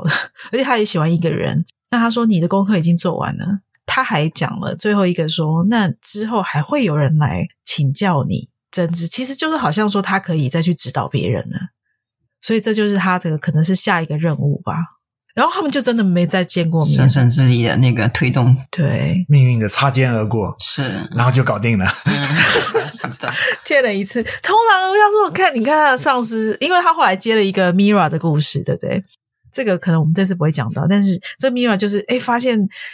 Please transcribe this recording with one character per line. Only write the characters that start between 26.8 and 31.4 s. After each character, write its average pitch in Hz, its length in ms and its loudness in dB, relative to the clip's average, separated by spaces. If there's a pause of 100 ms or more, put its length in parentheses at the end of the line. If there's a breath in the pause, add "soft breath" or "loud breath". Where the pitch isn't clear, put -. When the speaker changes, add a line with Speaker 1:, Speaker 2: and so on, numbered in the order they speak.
Speaker 1:
他 349 100 2
后 330 120 0
来 190 120 2
接 220 200 0
了 214 80 4
一 196 80 0
个 185 200 2
Mira 196 380 4
的 156 80 -4
故 151 220 0
事， - 240 0
对 - 100 -4
不 - 80 -8
对？ - 220 -4 (480)
这 262 120 -2
个 196 140 0
可 180 140 -2
能 165 80 2
我 156 60 0
们 156 60 0
这 190 140 2
次 190 80 0
不 175 80 -6
会 156 100 0
讲 131 220 -2
到， 147 160 -4
但 202 140 -2
是 190 160 0 (180 loud breath)
这 269 140 0